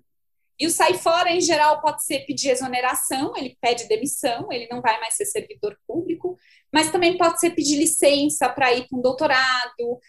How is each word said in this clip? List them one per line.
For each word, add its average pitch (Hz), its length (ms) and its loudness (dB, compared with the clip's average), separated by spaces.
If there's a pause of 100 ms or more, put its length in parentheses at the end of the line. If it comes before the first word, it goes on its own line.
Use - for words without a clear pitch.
(580)
E 277 80 -2
o 339 60 2
sair 339 260 4
fora, 349 340 2
em 359 100 2
geral, 302 400 4
pode 302 220 -2
ser 277 220 -4
pedir 269 240 -4
exoneração, 262 880 -2
ele 254 260 -10
pede 233 260 0
demissão, 277 640 -2
ele 233 200 -8
não 247 100 -8
vai 226 180 0
mais 226 160 -6
ser 202 100 -4
servidor - 600 -8
público, 359 520 -6 (360)
mas 311 160 2
também 359 280 2
pode 339 220 2
ser 339 120 2
pedir 294 260 -2
licença 285 720 2
para 254 240 2
ir 254 140 -4
para 254 100 -8
um 247 40 -4
doutorado, 254 1080 0